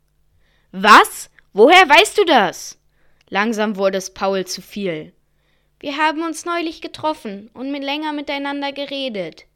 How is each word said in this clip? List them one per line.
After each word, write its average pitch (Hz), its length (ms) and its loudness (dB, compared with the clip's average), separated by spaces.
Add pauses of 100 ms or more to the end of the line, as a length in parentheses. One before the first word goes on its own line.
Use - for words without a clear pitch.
(720)
„Was? 214 600 4 (220)
Woher 302 360 6
weißt 381 280 4
du 415 80 4
das?“ 220 540 0 (500)
Langsam 214 460 -2
wurde 196 240 0
es - 160 -12
Paul 196 320 -4
zu - 160 -14
viel. 175 500 -10 (680)
„Wir 277 160 -10
haben 311 260 -2
uns 320 220 -8
neulich 339 360 -6
getroffen 285 760 -10
und 269 180 -10
mit-, 277 100 -8
länger 302 300 -6
miteinander 285 580 -8
geredet.“ 269 840 -10